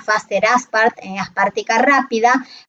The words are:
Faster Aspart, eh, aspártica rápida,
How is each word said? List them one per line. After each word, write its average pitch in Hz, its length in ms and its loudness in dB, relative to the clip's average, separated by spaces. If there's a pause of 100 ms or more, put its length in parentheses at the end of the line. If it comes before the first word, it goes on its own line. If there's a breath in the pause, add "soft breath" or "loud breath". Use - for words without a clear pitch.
Faster 214 420 -2
Aspart, 240 560 0
eh, 190 160 -12
aspártica 202 600 -4
rápida, 254 680 2 (240 loud breath)